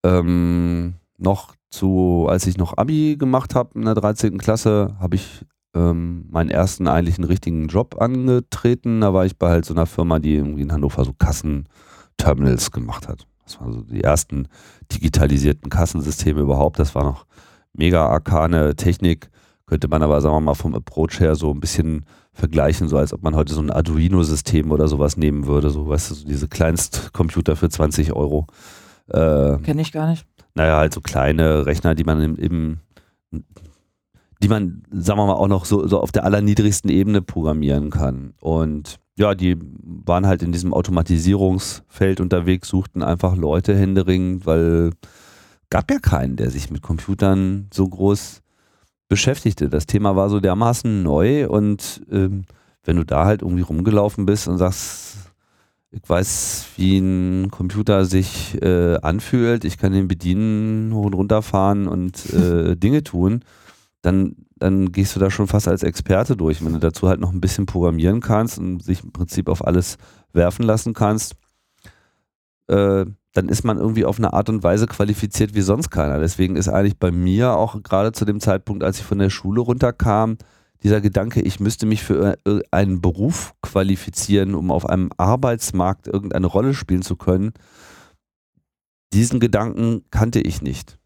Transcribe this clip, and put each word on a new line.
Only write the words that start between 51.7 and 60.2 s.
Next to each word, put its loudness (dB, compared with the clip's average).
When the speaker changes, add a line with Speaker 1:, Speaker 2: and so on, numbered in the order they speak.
Speaker 1:
ähm, -2
wenn 2
du 2
da 2
halt 2
irgendwie 0
rumgelaufen 0
bist 0
und 0
sagst, -4
ich -16
weiß, -2
wie 2
ein 0
Computer 0
sich, -2
äh, 2
anfühlt, 0
ich -4
kann 0
den 2
bedienen, -2